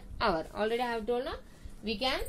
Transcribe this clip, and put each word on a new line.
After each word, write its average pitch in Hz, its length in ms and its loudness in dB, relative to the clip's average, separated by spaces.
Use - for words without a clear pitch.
hour. 185 340 4
Already 220 280 2
I 240 100 2
have 226 140 -2
told 240 180 2
now, 349 120 -4
we 208 140 0
can 262 320 2